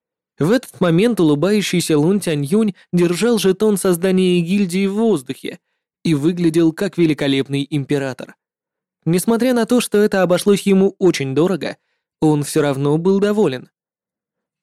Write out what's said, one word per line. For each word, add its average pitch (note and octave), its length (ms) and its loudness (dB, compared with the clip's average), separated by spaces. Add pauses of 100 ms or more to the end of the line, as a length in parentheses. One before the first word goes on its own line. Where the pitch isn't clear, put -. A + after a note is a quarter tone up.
(380)
В D3+ 120 0
этот - 300 -4
момент F#3+ 400 2
улыбающийся E3 800 0
Лун F3 200 2
Тяньюнь F3 560 -2 (180)
держал F3 460 0
жетон G3 380 0
создания F#3 640 0
гильдии F#3+ 460 -2
в G3 80 -4
воздухе G3 680 -4 (420)
и E3 120 0
выглядел E3 580 0
как F#3+ 240 -6
великолепный C#3 720 -2
император. C#3 680 -4 (680)
Несмотря A3+ 480 0
на A#3 140 0
то, B3 140 2
что - 180 -2
это G#3 240 2
обошлось F3+ 400 2
ему F#3+ 360 2
очень C#3+ 360 0
дорого, E3 420 -2 (440)
он D3+ 220 2
все D3 200 -2
равно C#3+ 340 0
был F#3+ 240 0
доволен. G3 500 -2 (920)